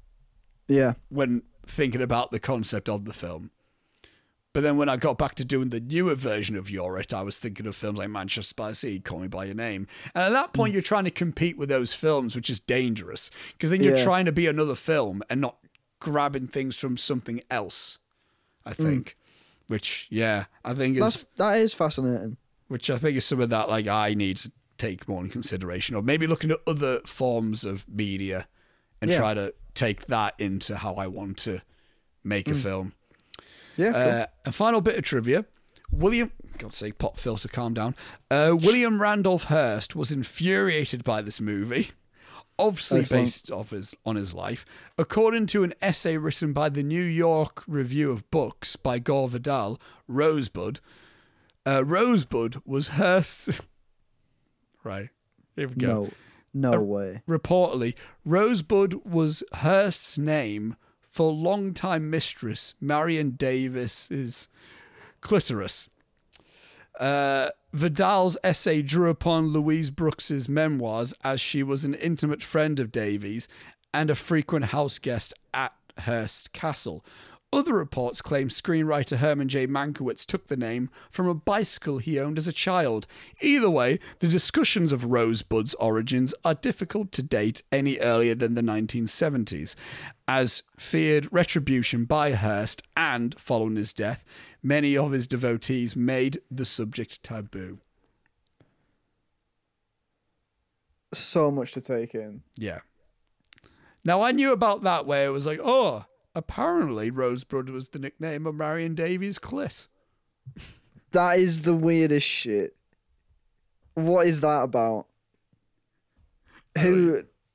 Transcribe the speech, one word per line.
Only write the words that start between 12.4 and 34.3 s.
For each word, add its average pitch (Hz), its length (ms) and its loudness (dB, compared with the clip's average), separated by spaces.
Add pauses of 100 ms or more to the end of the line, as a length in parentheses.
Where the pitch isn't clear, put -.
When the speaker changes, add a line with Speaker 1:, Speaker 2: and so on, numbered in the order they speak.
Speaker 2:
is 110 80 -4
dangerous, 117 720 -2 (300)
'cause 160 120 -2
then 190 120 4
you're 135 140 8
Speaker 1:
Yeah. 127 60 6
Speaker 2:
trying 185 220 4
to 165 60 2
be 165 160 2
another 151 280 2
film 113 540 0
and 127 120 0
not 131 160 -2 (420)
grabbing 143 480 -2
things 135 300 -4
from 127 200 -2
something 123 440 -4 (100)
else, 107 460 -6 (680)
I 107 80 -10
Speaker 1:
Mm. - 20 -10
Speaker 2:
think. 147 420 -2 (500)
Which, - 440 -6
yeah, 107 340 0 (200)
I 120 100 -4
think 131 220 2
is 156 40 4
Speaker 1:
That's, 220 220 2 (140)
that 202 200 2
is 220 160 2
fascinating. 127 640 -2 (300)
Speaker 2:
which - 220 -6
I 131 80 0
think 139 200 0
is 123 80 0
something 127 240 0
that, 110 200 0
like, 107 180 0
I 107 260 2
need 98 240 0
to - 140 -8 (260)
take 98 300 -6
more 92 160 -6
in 98 60 -8
consideration 95 640 -6
of. 104 80 -2
Maybe 156 240 2
looking 156 240 0
at 160 160 0
other 143 380 0
forms 113 580 -2
of 98 240 -8
media 98 600 -4 (540)
and - 80 0
Speaker 1:
Yeah. 175 80 4
Speaker 2:
try 110 160 2
to 101 200 -4 (200)
take 107 340 -2
that 110 300 0
into 98 400 -4
how 98 180 -6
I 98 120 -4
want 98 320 -10
to 101 220 -6 (640)
make 101 260 -2
a 151 40 0
Speaker 1:
Mm. 143 80 -2
Speaker 2:
film. 95 320 -4 (840)
Speaker 1:
Yeah, 196 160 2
cool. 123 80 2
Speaker 2:
Uh, 120 240 2 (200)